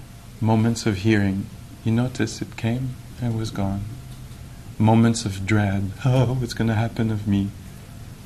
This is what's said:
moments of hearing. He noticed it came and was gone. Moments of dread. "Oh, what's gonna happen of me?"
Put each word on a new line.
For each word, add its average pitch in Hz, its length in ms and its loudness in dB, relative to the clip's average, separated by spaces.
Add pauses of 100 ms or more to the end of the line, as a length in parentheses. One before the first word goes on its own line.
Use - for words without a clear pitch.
(400)
moments 110 460 4
of 104 120 2
hearing. 101 480 4 (360)
He 113 80 0
noticed 117 500 0
it - 160 -8
came 127 380 -2 (260)
and 117 160 -2
was 110 140 -4
gone. 98 320 -2 (960)
Moments 113 460 6
of 98 200 -4
dread. 98 460 2 (140)
"Oh, 127 300 4
what's 127 200 -4
gonna 113 220 0
happen 113 340 0
of 104 160 -2
me?" 98 240 2 (760)